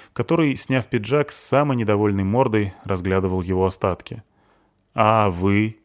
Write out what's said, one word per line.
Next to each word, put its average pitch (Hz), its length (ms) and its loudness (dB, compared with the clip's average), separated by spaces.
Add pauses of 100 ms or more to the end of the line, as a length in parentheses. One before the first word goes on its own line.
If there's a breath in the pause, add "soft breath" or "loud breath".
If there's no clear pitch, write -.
(140 loud breath)
который, 147 420 0
сняв 127 320 -4
пиджак, 127 440 -2
с - 120 -8
самой 139 340 0
недовольной 104 460 2
мордой 107 500 0 (100)
разглядывал 92 580 -2
его 92 240 0
остатки. 95 580 -4 (680)
«А 107 380 2
вы 101 540 0